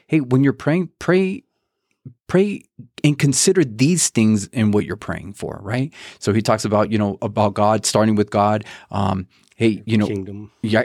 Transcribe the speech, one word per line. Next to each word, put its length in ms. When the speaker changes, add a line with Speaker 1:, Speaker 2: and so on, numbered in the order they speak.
Speaker 1:
hey, 120
when 240
you're 100
praying, 440
pray, 460
pray 360
and 160
consider 440
these 460
things 380
in 240
what 140
you're 100
praying 380
for, 280
right? 320
So 140
he 80
talks 240
about, 260
you 60
know, 240
about 320
God, 320
starting 300
with 140
God. 360
Um, 360
hey, 300
you 120
know, 100
Speaker 2:
Kingdom. 440
Speaker 1:
yeah, 220